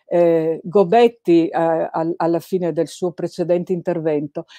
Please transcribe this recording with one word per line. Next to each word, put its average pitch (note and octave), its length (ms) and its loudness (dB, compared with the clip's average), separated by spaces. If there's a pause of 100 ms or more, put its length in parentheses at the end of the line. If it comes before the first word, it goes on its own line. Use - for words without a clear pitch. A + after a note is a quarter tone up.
eh, E3 560 2
Gobetti, F#3 840 2
eh, E3 420 0
al-, E3 260 -4
alla E3+ 220 0
fine F3 340 -4
del D#3+ 140 -2
suo F3+ 240 -6
precedente F3 600 -4
intervento, D#3+ 720 -4 (140)